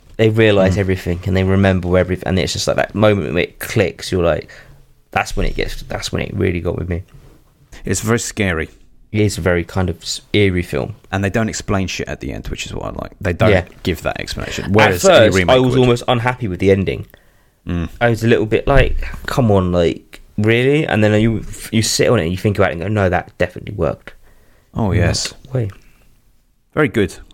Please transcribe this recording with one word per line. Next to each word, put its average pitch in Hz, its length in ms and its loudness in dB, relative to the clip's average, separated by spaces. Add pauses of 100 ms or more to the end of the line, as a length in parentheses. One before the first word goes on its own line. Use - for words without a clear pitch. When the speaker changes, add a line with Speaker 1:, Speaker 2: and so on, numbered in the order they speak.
(160)
Speaker 1:
they 110 120 4
realise 104 460 4
Speaker 2:
Mm. 95 40 -2
Speaker 1:
everything 92 480 -2
and 95 100 0
they 95 80 2
remember 92 520 2
everything, 90 300 0
and 92 140 0
it's - 140 -2
just - 120 -6
like - 100 2
that - 200 -2
moment 98 360 2
when 85 120 0
it - 160 -10
clicks. - 500 -2
You're 90 140 0
like, - 260 0 (640)
that's - 240 -4
when 98 100 -2
it - 80 -2
gets, - 280 -6
that's - 280 -10
when - 120 -4
it - 120 -8
really 92 260 -2
got 85 160 -4
with 85 120 -8
me. 87 160 -6 (800)
Speaker 2:
It's 101 160 -4
very 113 180 0
scary. 87 520 -4 (420)
Speaker 1:
It 107 80 0
is 104 180 0
a - 20 -6
very 87 240 0
kind 92 240 -4
of 82 140 -8
s-, - 180 -10 (120)
eerie 95 320 2
film. 65 320 -6 (160)
Speaker 2:
And 98 120 -2
they 98 60 0
don't 113 180 -2
explain 95 380 -4
shit - 220 -8
at 71 120 -10
the 65 120 -10
end, 53 160 -10
which - 180 -10
is - 80 -12
what - 100 -8
I 52 60 -8 (120)
like. - 180 -12
They 98 120 -2
don't 95 180 2
Speaker 1:
Yeah. 92 140 2 (180)
Speaker 2:
give 90 200 -4
that - 180 -4
explanation. - 460 -8
Speaker 1:
At 82 60 -4
Speaker 2:
Whereas 98 300 4
Speaker 1:
first, 190 80 6 (120)
Speaker 2:
any 104 80 6
remake 92 260 4
Speaker 1:
I 127 40 4
was 127 100 2
Speaker 2:
would. 127 100 2
Speaker 1:
almost 120 280 4
unhappy 120 400 -2
with 87 100 -6
the 95 120 4
ending. 90 360 0 (600)
Speaker 2:
Mm. 85 220 -4 (120)
Speaker 1:
I 120 100 4
was 113 140 -2
a - 20 2
little 110 200 4
bit - 200 0
like, 135 340 4 (260)
"Come 120 240 0
on, 92 220 2
like, - 480 -2 (160)
really?" 123 500 2
And 107 180 2
then 107 160 4
you, 110 240 0 (280)
you 110 100 2
sit - 260 0
on 117 100 4
it 90 60 0
and 85 80 -2
you 92 40 -4
think 101 220 -2
about 92 120 2
it - 20 -6
and 82 100 -6
go, 92 60 -6
"No, 104 200 2
that 87 300 -2
definitely - 360 -6
worked." - 380 -4 (640)
Speaker 2:
Oh, 110 160 -2
Speaker 1:
In 85 80 2
Speaker 2:
yes. 82 320 0
Speaker 1:
that - 240 -18
way. 113 160 -4 (1040)
Speaker 2:
Very 151 140 2
good. 101 260 -2 (200)